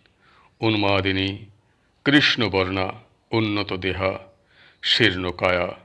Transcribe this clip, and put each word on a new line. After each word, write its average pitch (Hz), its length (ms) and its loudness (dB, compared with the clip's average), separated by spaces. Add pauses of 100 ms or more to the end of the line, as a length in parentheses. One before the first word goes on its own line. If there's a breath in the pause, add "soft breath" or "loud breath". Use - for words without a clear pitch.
(600 soft breath)
উন্মাদিনী 98 800 0 (680)
কৃষ্ণবর্ণা, 98 880 2 (380)
উন্নত 104 420 -2
দেহা, 95 460 -4 (640 soft breath)
শীর্ণকায়া 90 1000 0